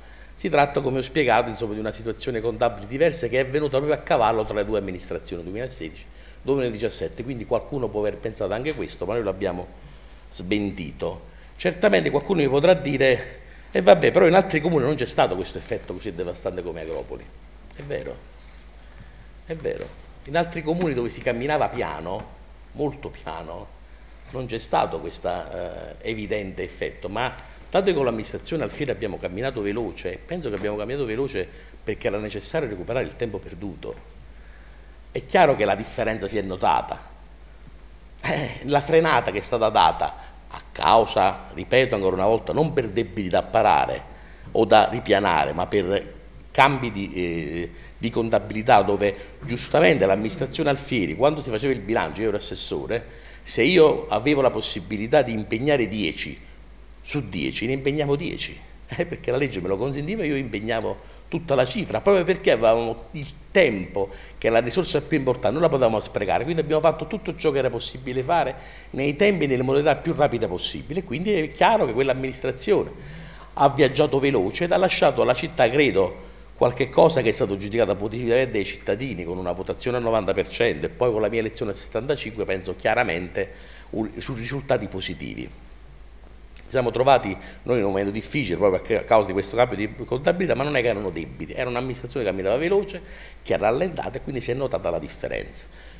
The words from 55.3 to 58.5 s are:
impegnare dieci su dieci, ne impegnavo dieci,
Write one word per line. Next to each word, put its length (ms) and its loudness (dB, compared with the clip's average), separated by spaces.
impegnare 540 0
dieci 600 -4
su 200 -6
dieci, 380 -4
ne 60 -2
impegnavo 440 0
dieci, 420 -6